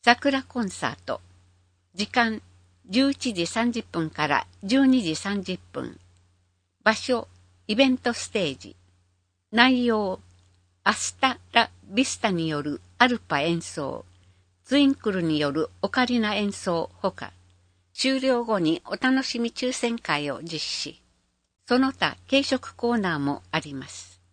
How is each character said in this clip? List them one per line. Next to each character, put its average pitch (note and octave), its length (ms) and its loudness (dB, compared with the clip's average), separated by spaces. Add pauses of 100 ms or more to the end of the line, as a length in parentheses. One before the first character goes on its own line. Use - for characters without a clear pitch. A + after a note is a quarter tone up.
桜 C4+ 400 2
コ - 180 -8
ン G#3 80 -2
サ D3+ 200 -6
ー B2+ 180 -8
ト。 - 140 -6 (720)
時 G3+ 140 -4
間、 A3+ 340 0 (480)
十 C4 220 4
一 B3+ 200 -4
時 E3+ 140 -2
三 A#3 240 0
十 A3+ 120 -4
分 D#3+ 280 -4
か D3+ 160 -2
ら C#3 200 0 (180)
十 C4 220 4
二 C4 160 4
時 D#3+ 120 -2
三 G3 280 -4
十 F3+ 160 -6 (140)
分。 B2 260 -10 (840)
場 G#3+ 120 4
所、 A#3 340 -4 (400)
イ G#3+ 80 -2
ベ C4+ 120 6
ン B3+ 100 2
ト A#3+ 140 -2
ス - 180 -8
テ F3+ 200 0
ー C3 80 -10
ジ。 - 160 -18 (800)
内 B3 340 4
容、 G#3 340 0 (640)
ア G3+ 80 2
ス - 280 -6
タ C4 180 0 (140)
ラ A#3 180 4 (140)
ビ A3 200 0
ス - 140 -6
タ G#3 140 0
に E3 160 0
よ D3+ 120 -2
る D3 200 -6 (180)
ア B3 80 8
ル A#3+ 140 2
パ D3 200 -2
演 E3 220 0
奏、 - 420 -8 (600)
ツ C4+ 140 2
イ C#4+ 80 6
ン C4+ 80 4
ク - 180 -2
ル F#3 100 0
に D#3 160 2
よ C#3+ 140 0
る D#3 180 -2 (100)
オ G3+ 80 -2
カ B3+ 160 2
リ B3 160 0
ナ G#3+ 140 0
演 G3+ 180 0
奏 E3+ 420 -2
ほ F#3 180 -4
か、 - 200 -12 (640)
終 C4 260 0
了 B3 240 2
後 A3 140 0
に E3 260 0
お G#3 120 -6
楽 C4 260 2
し - 160 -6
み A#3 140 -2
抽 B3+ 200 -4
選 A#3 260 -2
会 D3 320 -2
を B2 120 -8
実 E3 180 -8
施。 - 400 -10 (680)
そ B3 120 2
の C4+ 140 2
他 - 240 -2 (120)
軽 C4+ 140 4
食 - 320 -4
コ A#3+ 180 -2
ー A#3+ 40 2
ナ F#3 200 0
ー - 20 -2
も C#3+ 240 -2 (100)
あ D#3+ 80 0
り D3+ 140 -12
ま C3+ 140 -10
す。 - 320 -18 (120)